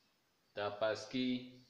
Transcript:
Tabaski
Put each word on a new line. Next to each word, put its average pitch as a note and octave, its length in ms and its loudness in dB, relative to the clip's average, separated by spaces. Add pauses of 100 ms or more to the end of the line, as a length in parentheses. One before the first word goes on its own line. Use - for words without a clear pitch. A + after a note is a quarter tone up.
(540)
Tabaski A2 1000 0 (180)